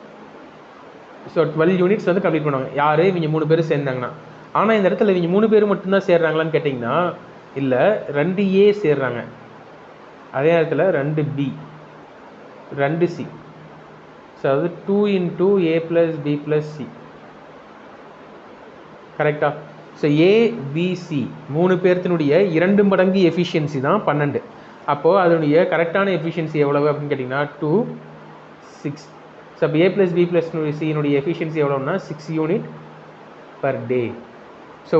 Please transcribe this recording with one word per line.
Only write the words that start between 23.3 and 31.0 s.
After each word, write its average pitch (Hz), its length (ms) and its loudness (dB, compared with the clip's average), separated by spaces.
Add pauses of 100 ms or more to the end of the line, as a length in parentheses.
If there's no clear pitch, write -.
எஃபிஷியன்சி 160 500 -2
தான் 170 280 2
பன்னெண்டு. 143 320 0 (460)
அப்போ 165 340 2
அதனுடைய 165 500 2
கரெக்டான 180 480 0
எஃபிஷியன்சி 156 460 -4
எவ்வளவு 143 260 2
அப்படின்னு 143 220 -4
கேட்டிங்கன்னா, 135 360 -4 (120)
டூ, 151 120 -2 (1120)
சிக்ஸ். - 240 -10 (520)
So, - 80 -2
அப்ப 147 120 0
A 180 180 4
plus 190 220 2
B 175 140 2
plus 165 140 0 (320)
C-யினுடைய 151 420 -2